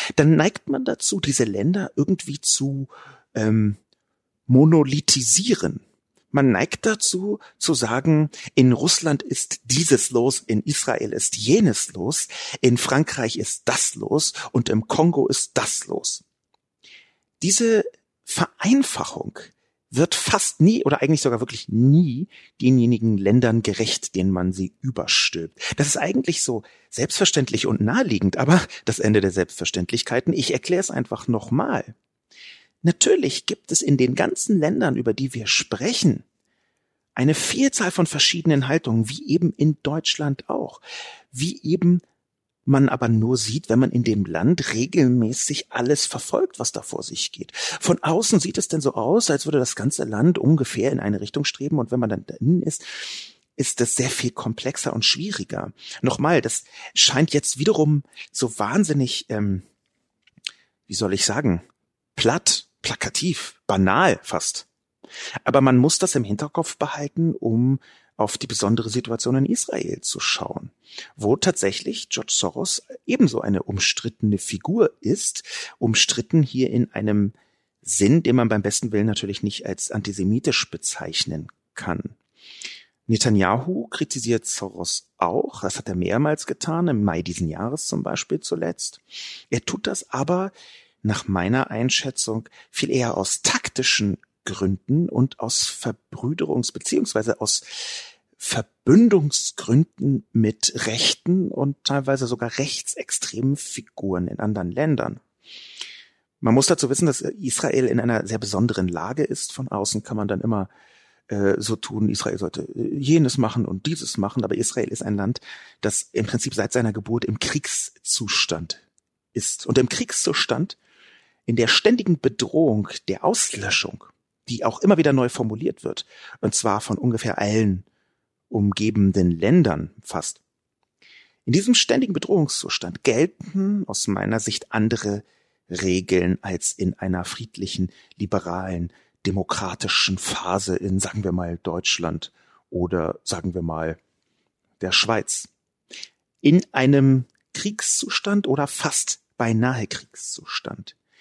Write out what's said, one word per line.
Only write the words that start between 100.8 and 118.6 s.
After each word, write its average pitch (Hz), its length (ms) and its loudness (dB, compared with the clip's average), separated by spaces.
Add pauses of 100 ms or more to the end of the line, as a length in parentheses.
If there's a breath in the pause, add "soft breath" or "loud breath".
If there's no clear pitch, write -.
rechten 165 640 -2
und 139 340 -4
teilweise 139 440 0
sogar 117 300 -4
rechtsextremen - 1000 -4
Figuren 95 720 -6
in - 100 -10
anderen 104 320 -2
Ländern. 147 480 -2 (1200 loud breath)
Man 113 140 2
muss 135 140 6
dazu 143 220 2
wissen, 147 180 2
dass 139 120 0
Israel - 680 -2
in 120 120 2
einer 117 260 0
sehr 107 120 -6
besonderen 101 500 0
Lage 92 360 -4
ist. - 280 -6
Von 131 160 -10
außen 104 360 -4
kann - 120 -8
man 104 140 -2
dann 98 100 -2
immer, 107 300 -2 (580 soft breath)
äh, 101 300 2
so 107 180 -4
tun, 107 320 -2
Israel 110 300 -2
sollte, 85 240 -6 (120)
äh, - 220 -6
jenes 143 420 2
machen 113 280 0
und 95 200 -6
dieses - 320 -6
machen. 104 280 -2
Aber - 100 -2
Israel - 320 -2
ist - 160 -8
ein 104 140 -2
Land, 101 240 -2 (400 loud breath)
das - 220 -2 (100)
im 113 120 0
Prinzip - 280 -4
seit 110 180 -2
seiner 113 220 0
Geburt 113 320 -4
im 110 140 -4
Kriegszustand - 1400 -4 (520)